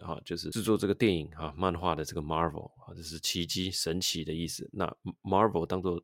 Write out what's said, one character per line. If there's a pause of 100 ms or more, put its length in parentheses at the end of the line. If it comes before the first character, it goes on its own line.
哈，
就
是
制
作
这
个
电
影
哈，
漫
画
的
这
个
Marvel
哈，
这
是
奇
迹、
神
奇
的
意
思。
那 (340)
Marvel
当
作